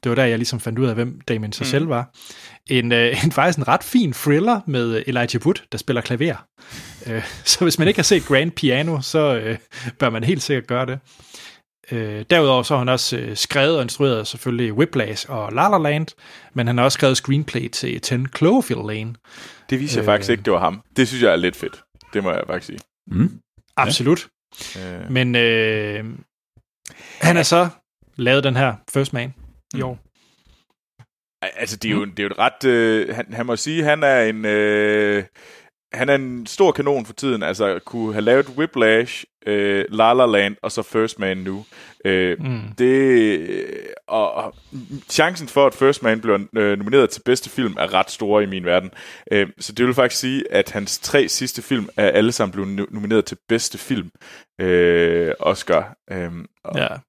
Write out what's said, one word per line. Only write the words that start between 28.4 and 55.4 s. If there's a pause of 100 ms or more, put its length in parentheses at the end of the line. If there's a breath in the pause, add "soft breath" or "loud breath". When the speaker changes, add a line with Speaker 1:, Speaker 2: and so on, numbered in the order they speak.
Speaker 1:
den
her (200)
First
Man (400)
i
Speaker 2:
Mm.
Speaker 1:
år. (1500)
Speaker 2:
Al-,
altså,
det
er
jo
Speaker 1:
Mm.
Speaker 2:
en,
det
er
jo
et
ret...
Øh,
han,
han
må
sige,
han
er
en...
Øh, (720 loud breath)
han
er
en
stor
kanon
for
tiden.
Altså,
kunne
have
lavet
Whiplash, (240)
øh,
La
La
Land
og
så
First
Man
nu. (400 loud breath)
Øh,
Speaker 1:
Mm. (160)
Speaker 2:
det,
øh, (420)
og,
og (540)
chancen
for,
at
First
Man
bliver, (160)
øh,
nomineret
til
bedste
film,
er
ret
store
i
min
verden. (420 loud breath)
Øh, (120)
så
det
vil
faktisk
sige,
at
hans
tre
sidste
film
er
alle
sammen
blevet
no-,
nomineret
til (120)
bedste
film, (520 loud breath)
øh,
Oscar. (180)